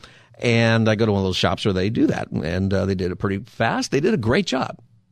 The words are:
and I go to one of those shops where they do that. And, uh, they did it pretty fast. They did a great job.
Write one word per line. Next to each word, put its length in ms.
and 480
I 80
go 100
to 60
one 80
of 60
those 100
shops 300
where 80
they 160
do 180
that. 240
And, 420
uh, 120
they 100
did 160
it 60
pretty 220
fast. 520
They 80
did 140
a 40
great 280
job. 340